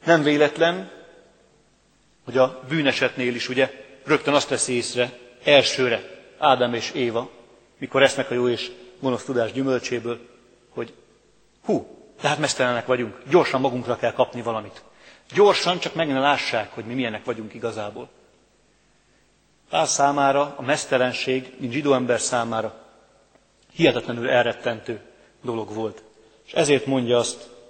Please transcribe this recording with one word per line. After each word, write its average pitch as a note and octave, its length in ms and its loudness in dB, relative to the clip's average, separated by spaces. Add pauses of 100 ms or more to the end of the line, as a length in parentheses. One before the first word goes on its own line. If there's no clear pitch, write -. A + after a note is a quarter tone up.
Nem E3 180 6
véletlen, D3+ 680 2 (1300)
hogy B2 140 -4
a C3 300 2
bűnesetnél C3 680 0
is, A#2 140 -8
ugye, B2+ 360 -2 (200)
rögtön C#3+ 300 0
azt C#3 140 2
veszi C3 240 -2
észre A#2+ 460 -2 (260)
elsőre B2+ 800 2 (140)
Ádám B2 360 2
és A2+ 160 -6
Éva, A#2+ 400 -4 (480)
mikor C3+ 240 2
esznek C3+ 280 2
a B2 40 -2
jó B2 140 2
és A#2 220 -2 (300)
gonosz B2+ 240 -2
tudás A#2+ 280 -2
gyümölcséből, B2 760 -4 (400)
hogy A#2+ 260 -10 (720)
hú, F#3 220 0 (340)
de - 80 -2
hát D3 100 0
meztelenek B2 480 0
vagyunk, A#2+ 420 -2
gyorsan C#3 320 4
magunkra B2 360 -2
kell A#2 160 -2
kapni A#2+ 300 -2
valamit. A2 400 -8 (520)
Gyorsan, F#3 440 4
csak - 160 -8
meg E3 140 -2
ne C3+ 120 0
lássák, B2 520 0
hogy A2 120 -12
mi A#2 100 -10
milyenek A2+ 300 -6
vagyunk A2 300 -8
igazából. A2 540 -8 (1600)
Pál E3 180 2
számára C#3+ 680 2
a C3+ 60 -12
meztelenség, C3 960 -2
mint B2 140 -6
zsidó D3 200 0
ember B2 280 2
számára A2+ 640 -4 (880)
hihetetlenül A#2+ 560 2
elrettentő A#2 720 0 (420)
dolog A2 320 -6
volt. A2 280 -6 (440)
És - 60 -20
ezért D3 340 4
mondja B2 320 2
azt - 300 -4 (220)